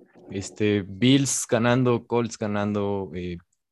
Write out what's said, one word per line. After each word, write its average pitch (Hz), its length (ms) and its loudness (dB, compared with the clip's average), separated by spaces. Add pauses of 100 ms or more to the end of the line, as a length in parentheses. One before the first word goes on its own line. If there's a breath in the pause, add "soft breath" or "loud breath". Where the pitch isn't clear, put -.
(320)
este, 104 560 0
Bills 127 640 2
ganando, 120 560 2
Colts 117 320 -2
ganando, 104 800 -2
eh, 90 220 -6 (340)